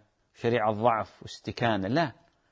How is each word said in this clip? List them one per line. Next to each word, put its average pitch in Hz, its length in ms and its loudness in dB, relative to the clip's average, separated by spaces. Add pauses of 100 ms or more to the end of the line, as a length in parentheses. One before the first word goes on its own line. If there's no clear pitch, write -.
(360)
شريعة 113 360 0
ضعف 107 500 0
واستكانة، 107 640 -2
لا، 143 240 0 (400)